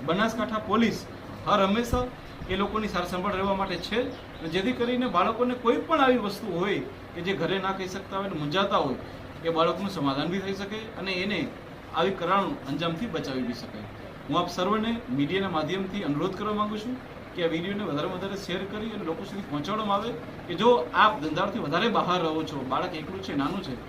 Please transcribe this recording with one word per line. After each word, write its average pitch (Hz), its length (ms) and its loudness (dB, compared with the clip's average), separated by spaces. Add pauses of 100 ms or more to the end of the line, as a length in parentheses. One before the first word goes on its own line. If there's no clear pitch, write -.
બનાસકાંઠા 214 600 0
પોલીસ 220 300 4 (480)
હર 202 180 4
હંમેશા 233 420 2 (440)
એ 190 60 0
લોકોની 208 380 0
સાર 175 120 0
સંભાળ 185 340 -2
રહેવા 196 160 2
માટે 185 220 0 (100)
છે. 220 120 0 (380)
અને 160 120 -6
જેથી 190 300 2
કરીને 247 280 2
બાળકોને 226 560 2
કોઈ 240 240 6
પણ 311 140 6
આવી 254 240 6
વસ્તુ 202 220 -4 (120)
હોય 185 220 2 (340)
કે 170 60 -6
જે 185 120 0
ઘરે 175 260 2
ના 190 180 0
કહી 185 100 -4
શકતા 196 300 -6
હોય 196 120 -2
અને 165 100 -4
મૂંઝાતા 170 460 2
હોય, 123 140 0 (440)
એ 165 60 2
બાળકનું 170 400 4
સમાધાન 143 380 0
બી 185 180 -2
થઈ 196 80 -2
શકે 202 260 -6 (200)
અને 190 120 -2 (120)
એને 202 160 0 (560)
આવી 190 260 4
કરાળ 185 260 4 (220)
અંજામથી 165 460 -2
બચાવી 135 340 -2
બી 117 120 -4
શકાય. - 260 -10 (360)
હું 151 160 2
આપ 175 100 0
સર્વને 214 420 2 (260)
મીડિયાના 175 400 2
માધ્યમથી 190 460 -2
અનુરોધ 151 340 0
કરવા 208 220 -2
માંગુ 208 180 0
છું 240 180 -4 (400)
કે 180 80 -2
આ 165 100 4
વીડિયોને 196 300 -2
વધારે 156 260 0
વધારે 190 280 -4
શેર 185 280 -4
કરી 214 260 -6
અને 208 140 -6
લોકો 165 180 -4
સુધી 196 260 -8
પહોંચાડવામાં 196 480 0
આવે 226 140 -2 (360)
કે 175 80 -4
જો 175 140 6 (240)
આપ 208 280 6
ધંધાથી 180 440 0
વધારે 175 240 2
બહાર 175 320 4
રહો 160 220 2
છો, 143 260 -4
બાળક 160 260 0
એકલું 185 280 -6
છે, 185 120 -4
નાનું 143 280 0
છે 139 100 -6 (160)